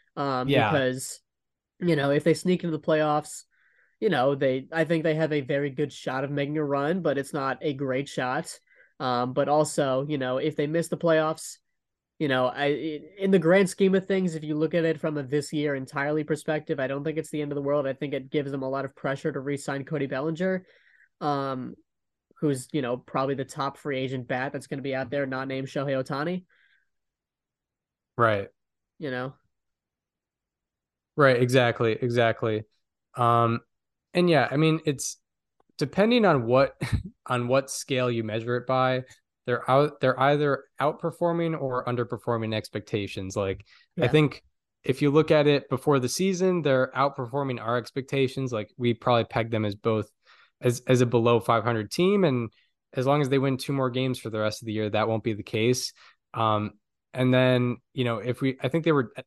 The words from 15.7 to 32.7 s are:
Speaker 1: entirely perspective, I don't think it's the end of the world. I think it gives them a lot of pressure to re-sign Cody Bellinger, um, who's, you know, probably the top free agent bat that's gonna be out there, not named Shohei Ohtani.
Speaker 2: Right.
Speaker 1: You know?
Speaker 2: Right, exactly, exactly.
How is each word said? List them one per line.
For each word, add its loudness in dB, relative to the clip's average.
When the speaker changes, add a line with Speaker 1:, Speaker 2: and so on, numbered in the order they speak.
Speaker 1:
entirely -2
perspective, -4
I -2
don't -4
think -6
it's -6
the -4
end -6
of -6
the -4
world. 0
I -4
think -6
it -8
gives -2
them -6
a -4
lot -4
of -10
pressure -4
to -6
re-sign -6
Cody -4
Bellinger, -4
um, -4
who's, -2
you -2
know, -2
probably -4
the -6
top -6
free -6
agent -6
bat -4
that's -10
gonna -8
be -6
out -6
there, -2
not -6
named -6
Shohei -4
Ohtani. -4
Speaker 2:
Right. 2
Speaker 1:
You -8
know? -8
Speaker 2:
Right, 6
exactly, 2
exactly. 0